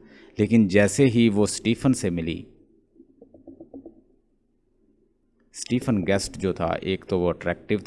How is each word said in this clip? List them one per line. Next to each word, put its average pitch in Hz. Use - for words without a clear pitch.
लेकिन 107
जैसे 101
ही 117
वो 101
स्टीफन 117
से 104
मिली, 85
स्टीफन 117
गेस्ट 98
जो 92
था, 82
एक 92
तो 92
वो 90
अट्रैक्टिव 87